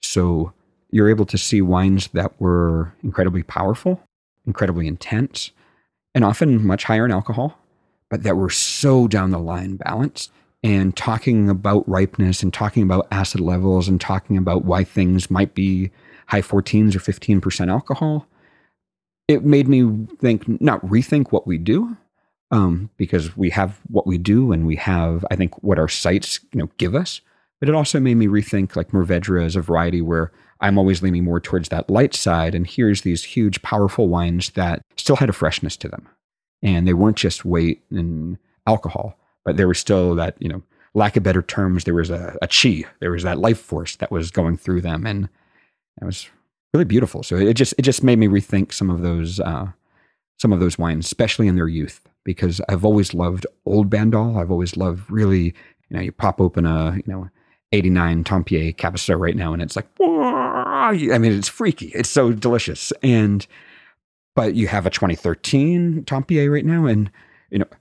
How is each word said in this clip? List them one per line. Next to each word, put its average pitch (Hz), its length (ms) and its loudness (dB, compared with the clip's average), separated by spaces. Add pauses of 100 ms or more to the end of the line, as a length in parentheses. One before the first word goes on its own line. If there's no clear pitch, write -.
So 87 500 -2 (380)
you're 107 200 6
able 107 160 2
to - 120 -4
see 101 240 0
wines 95 460 2
that 90 320 -4
were 85 520 2 (100)
incredibly 92 400 0
powerful, 113 580 -2 (460)
incredibly 87 400 -2
intense, 107 640 -4 (640)
and 117 100 4
often 110 400 2
much 101 200 0
higher 110 200 0
in 123 60 0
alcohol, 110 480 -4 (520)
but - 120 -6
that 98 140 0
were 95 140 0
so 131 580 2
down 95 240 0
the 87 80 -2
line 90 360 -6
balanced. - 540 -6 (320)
And 98 340 2
talking 113 540 2
about 101 380 2
ripeness 92 560 0
and 92 100 -2
talking 104 300 0
about 92 260 2
acid 95 300 -2
levels 90 480 2
and 92 120 2
talking 95 360 -2
about 92 280 0
why 90 200 2
things 92 460 0
might 95 240 2
be 95 360 -2 (380)
high 101 140 0
fourteens 104 520 2
or 95 60 0
fifteen 101 400 0
percent 90 300 -2
alcohol, 147 560 -4 (1000)
it 147 180 4
made 143 240 6
me 117 380 4 (140)
think, 113 400 0
not - 260 2
rethink 131 440 2
what - 160 0
we 87 120 0
do, 175 380 0 (540)
um, 95 460 2
because 85 400 -2
we 95 140 0
have 98 380 -4
what - 180 0
we 92 120 0
do 107 320 2
and 82 160 0
we 80 100 0
have, 85 540 0
I - 60 -2
think, 90 260 -4
what 98 160 2
our 78 100 2
sites, - 520 -2 (120)
you - 60 -4
know, 80 200 -4
give 90 160 -2
us. 175 260 -4 (400)
But 139 80 0
it 151 60 4
also 151 260 0
made 127 160 4
me 113 100 4
rethink, 101 500 0
like, 85 140 -4
Mourvèdre 90 540 2
as 82 120 -2
a 90 60 0
variety 85 380 0
where 82 320 -2 (280)
I'm 98 180 2
always 95 240 4
leaning 90 220 0
more 85 160 0
towards 87 280 -4
that - 220 -4
light 110 240 2
side. 85 400 0
And 87 120 -2
here's 104 360 0
these 85 220 -2
huge, 104 380 -2
powerful 104 460 0
wines 87 420 0
that 87 320 -2 (140)
still - 200 2
had 131 120 2
a 101 60 0
freshness - 440 -4
to - 100 -10
them. - 200 -16 (540)
And 90 260 2
they 90 60 4
weren't 104 220 4
just - 280 -4
weight 85 460 0
and 85 480 -6 (280)
alcohol, - 520 -4 (260)
but 82 120 -2
there 92 120 4
was 87 100 0
still 90 360 2
that, 82 240 -4
you 85 100 -6
know, 82 140 -8 (320)
lack 104 220 2
of 110 60 2
better 90 200 2
terms, 92 420 -2
there 87 100 -2
was 82 160 -2
a, 85 320 -10
a 85 60 -4
chi, 87 360 2 (160)
there 87 100 -4
was 85 120 -4
that 87 160 -2
life 110 220 -2
force - 360 -8
that - 140 -8
was 82 200 -4
going 85 260 -2
through 90 240 -4
them. 82 260 -6
And 101 220 -6 (720)
it - 40 -14
was 92 240 -10 (440)
really 160 120 -4
beautiful. 98 380 -4
So 87 140 -8
it 101 180 2
just, 123 240 0
it 139 40 0
just 127 200 0
made 123 160 4
me 110 100 4
rethink 98 440 0
some 95 180 -2
of 85 120 -2
those, 85 380 -4
uh, 87 280 -6 (720)
some 113 140 4
of 90 80 2
those 87 180 0
wines, 85 280 -2
especially 110 420 0
in 92 80 2
their 85 120 0
youth, 78 320 -6 (240)
because 90 440 -2
I've 92 160 -2
always 104 300 2
loved 87 320 -2 (180)
old 101 240 2
Bandol. 110 500 2
I've 87 120 -2
always 87 260 -2
loved 90 340 -4
really, 95 440 2 (340)
you - 80 -10
know, 92 40 -6
you 92 120 -6
pop - 280 -2
open 87 260 2
a, 80 300 0
you 98 100 -8
know, 92 240 -12 (420)
eighty-nine 87 500 2
Tempier 85 500 -2
Cabossot 87 460 -2
right 87 160 -2
now, 87 180 -4
and 85 80 -4
it's 78 140 -8
like, 104 220 -8
"Whoa." 302 360 0
I 247 840 0
mean, 113 140 4
it's 101 160 -2
freaky. - 400 -4
It's - 200 -4
so 123 240 2
delicious. 113 600 -2 (100)
And, 107 420 4 (920)
but 110 180 0
you 107 140 0
have 95 180 -2
a 92 40 0
twenty 90 260 -2
thirteen 156 880 0
Tempier 143 460 0
right 147 140 0
now, 160 220 2
and, 107 240 0 (400)
you 101 80 -2
know 98 80 0 (140)